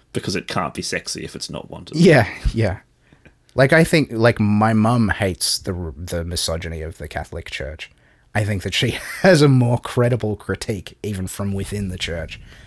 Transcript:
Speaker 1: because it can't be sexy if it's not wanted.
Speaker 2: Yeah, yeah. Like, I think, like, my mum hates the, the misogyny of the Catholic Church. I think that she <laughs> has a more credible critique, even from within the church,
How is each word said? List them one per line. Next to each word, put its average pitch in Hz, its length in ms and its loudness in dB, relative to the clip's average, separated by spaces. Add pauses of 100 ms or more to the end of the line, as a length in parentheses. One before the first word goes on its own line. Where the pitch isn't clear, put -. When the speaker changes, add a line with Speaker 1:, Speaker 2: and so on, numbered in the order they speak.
(120)
Speaker 1:
because - 240 -4
it 85 100 -6
can't 87 260 -4
be 90 100 -10
sexy - 420 -8
if - 100 -14
it's - 160 -12
not - 180 -12
wanted. - 280 -12
Speaker 2:
Yeah, 160 320 6 (260)
yeah. 113 240 0 (760)
Like, 131 160 4
I 165 100 8
think, 160 300 2
like, 113 260 4
my 107 340 4
mum 110 360 4
hates - 500 -2
the, 87 380 -6
the 85 280 -6
misogyny 85 580 -6
of 80 160 -12
the 76 100 -12
Catholic - 420 -10
Church. 73 400 -12 (420)
I 107 120 -2
think 101 180 -2
that 95 120 -6
she 120 160 0
<laughs> - 320 -8
has 170 200 8
a 147 60 8
more 123 300 4
credible 117 580 0
critique, - 640 -8
even 95 240 -6
from 101 260 -4
within 98 360 -6
the 90 100 -8
church, 82 420 -8 (260)